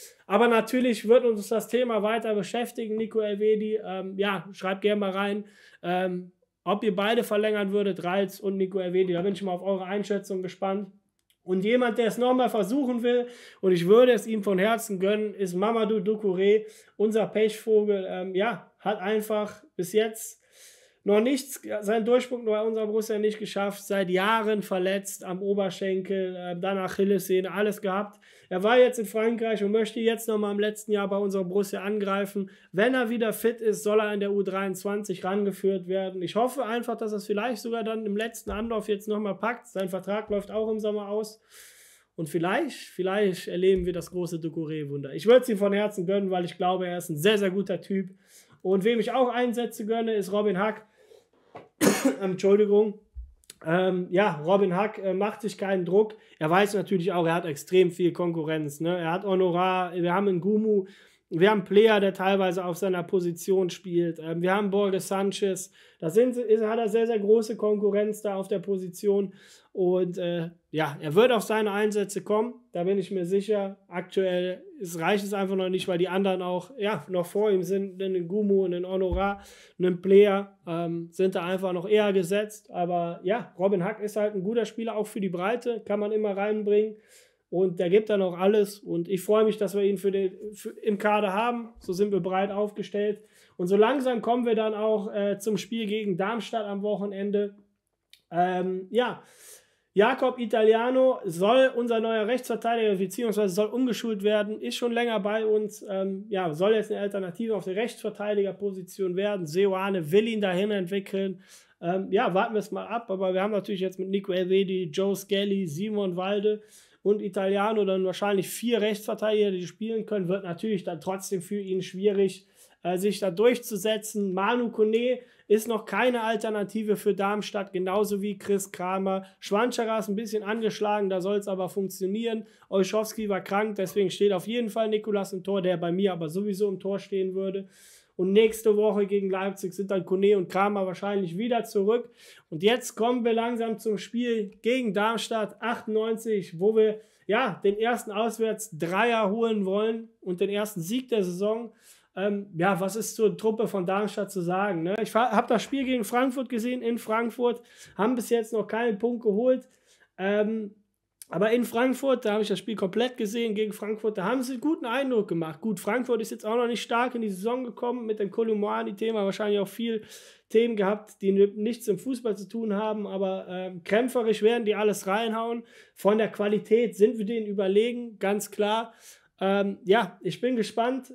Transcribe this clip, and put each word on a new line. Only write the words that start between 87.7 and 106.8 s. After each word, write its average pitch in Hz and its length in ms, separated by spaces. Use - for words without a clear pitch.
der 180 100
gibt 214 200
dann 208 120
auch 180 160
alles. 196 420
Und 170 280
ich 190 140
freue 214 240
mich, 214 120
dass 196 180
wir 202 80
ihn 196 140
für 196 140
den, 190 260
für, 220 180
im 208 160
Kader 208 360
haben. 233 360
So - 140
sind 202 180
wir 196 80
breit 190 320
aufgestellt. 208 680
Und 180 120
so 196 100
langsam 247 440
kommen 240 240
wir 233 100
dann 220 180
auch, 214 400
äh, 202 260
zum 214 180
Spiel 226 280
gegen 202 320
Darmstadt 214 480
am 202 160
Wochenende. 202 760
Ähm, 185 640
ja, 220 320
Jakob 247 440
Italiano 240 880
soll 214 500
unser 233 240
neuer 220 280
Rechtsverteidiger, 233 720
beziehungsweise 196 580
soll 214 140
umgeschult 226 520
werden, 208 400
ist 233 140
schon 240 160
länger 233 280
bei 208 240
uns, 214 460
ähm, 196 400
ja, 185 240
soll 190 220
jetzt 214 160